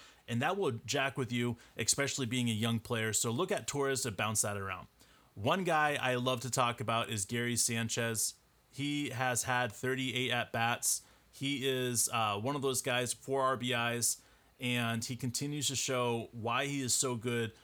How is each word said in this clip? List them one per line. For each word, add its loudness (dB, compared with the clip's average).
And 0
that 0
will 0
jack 0
with -2
you, 0
especially 0
being 2
a 2
young 2
player. -2
So 2
look 0
at -2
Torres 0
to -2
bounce 0
that 0
around. -6
One 2
guy 4
I 2
love 0
to -6
talk 2
about 0
is -2
Gary 0
Sanchez. 0
He -2
has 0
had 0
thirty-eight -2
at-bats. 0
He -2
is, 0
uh, 2
one -2
of -4
those 0
guys, 0
four -2
R 4
B -2
Is, 0
and 0
he -6
continues -4
to -2
show 0
why 0
he -2
is 0
so 2
good -2